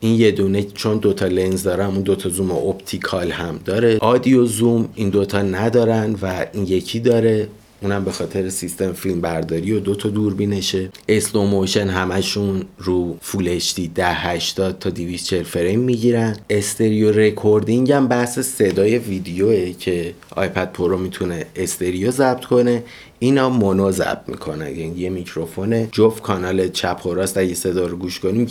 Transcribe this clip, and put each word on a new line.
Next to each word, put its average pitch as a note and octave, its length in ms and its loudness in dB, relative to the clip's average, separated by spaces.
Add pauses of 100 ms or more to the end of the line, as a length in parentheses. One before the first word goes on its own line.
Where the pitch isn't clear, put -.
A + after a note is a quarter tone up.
این A2+ 200 2
یه A2 100 6
دونه G2 320 2
چون G#2+ 360 -2
دوتا G2 280 2
لنز F#2 360 0
داره، F#2+ 240 0
اون G2 140 -2
دوتا F#2+ 280 0
زوم F#2 220 -2
اپتیکال F2+ 800 -2
هم E2+ 340 -6
داره. A2 360 2
آدیو B2 440 4
زوم A#2 500 2
این G#2 160 -2
دوتا G2+ 320 2
ندارن A2 800 2
و F#2 300 -2
این G2+ 140 -2
یکی F#2 340 0
داره، A2+ 480 4 (320)
اونم G2 240 -2
به F#2 80 -2
خاطر F#2 360 -4
سیستم F#2 440 -4
فیلم F#2 280 -2
برداری E2 520 -2
و G#2+ 80 0
دو G2 140 0
تا G2+ 140 -4
دوربینشه. G2+ 800 -2 (180)
اسلو G#2+ 340 2
موشن G2 460 2
همشون F#2 760 -2 (140)
رو F2 420 -2
فول F#2+ 280 -2
اچ F2 260 -2
دی F2+ 140 -4
ده F2 240 0
هشتاد F2+ 680 -4
تا G2 120 -4
دویست F2 360 -6
چهل F2+ 160 0
فریم G2 380 0
می‌گیرن. A#2 560 2 (140)
استریو G#2+ 600 2
رکوردینگ G#2+ 800 4
هم C#3 160 4
بحث A#2+ 300 0
صدای G#2+ 600 2
ویدیوه F#2+ 720 0
که F2 420 -4 (160)
آیپد F#2 420 -2
پرو F2+ 260 0
می‌تونه F#2 480 -6 (100)
استریو F#2 540 -2
ضبط B2+ 340 0
کنه، A#2+ 380 2 (360)
اینا C3 320 2
مونو G2 400 2
ضبط - 380 -2
می‌کنه، D2+ 440 -8
یعنی E2 260 -8
یه F#2 120 -4
میکروفون F#2+ 840 -4
جفت A2 300 2
کانال F#2 460 0
چپ F2+ 380 -4
و F2 80 -2
راست F#2 240 -2
اگه F#2 160 2
صدا F2+ 320 -2
رو F2 100 -6
گوش F2+ 240 -8
کنیم G#2+ 300 0